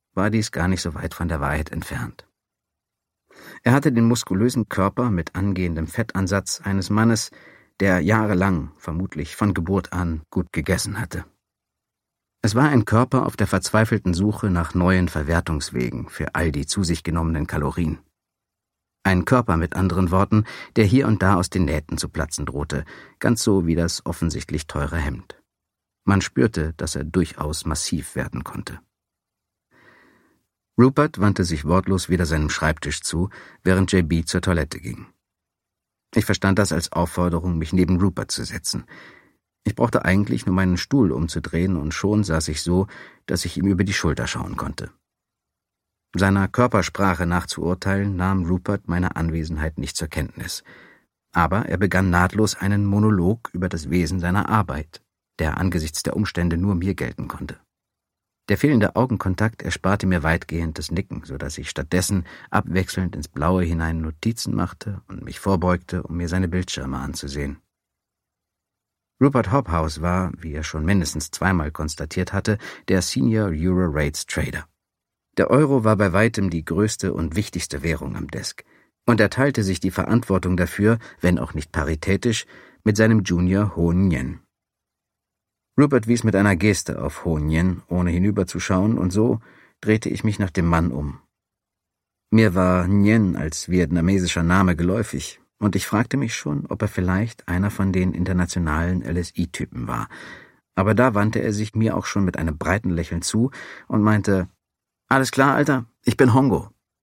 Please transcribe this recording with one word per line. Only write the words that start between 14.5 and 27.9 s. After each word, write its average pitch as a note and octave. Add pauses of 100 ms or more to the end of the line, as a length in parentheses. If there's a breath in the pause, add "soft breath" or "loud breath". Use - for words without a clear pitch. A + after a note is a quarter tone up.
nach E2+
neuen F2+
Verwertungswegen D2
für -
all E2
die C#2+
zu -
sich E2
genommenen E2
Kalorien. D#2+ (1040)
Ein F#2
Körper, A#2
mit D#2+
anderen F2+
Worten, G2+ (320 loud breath)
der A2+
hier A2
und A2
da G2
aus F2+
den F#2
Nähten D2
zu D2+
platzen -
drohte, C#2+ (340 loud breath)
ganz A2+
so F#2+
wie E2
das E2+
offensichtlich D#2
teure D2
Hemd. C#2 (640)
Man G2
spürte, F2
dass D#2
er C2+
durchaus D#2
massiv -